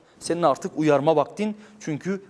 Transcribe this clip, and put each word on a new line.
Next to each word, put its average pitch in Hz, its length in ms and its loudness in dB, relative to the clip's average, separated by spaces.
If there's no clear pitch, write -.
Senin 170 240 -4
artık 156 360 0
uyarma 151 380 4
vaktin, 208 400 -2
çünkü 175 500 -6